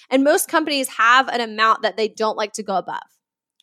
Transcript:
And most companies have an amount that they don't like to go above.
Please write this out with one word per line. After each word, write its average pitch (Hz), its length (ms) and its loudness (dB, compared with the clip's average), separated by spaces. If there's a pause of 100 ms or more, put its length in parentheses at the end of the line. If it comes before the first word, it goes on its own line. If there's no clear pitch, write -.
(100)
And 269 120 2
most 294 240 2
companies 302 420 -2
have 240 400 4
an 240 120 -4
amount 220 420 0
that 202 140 -2
they 220 100 0
don't 214 300 -4
like 214 160 -4
to 220 100 -12
go 190 140 -4
above. 175 240 -6 (640)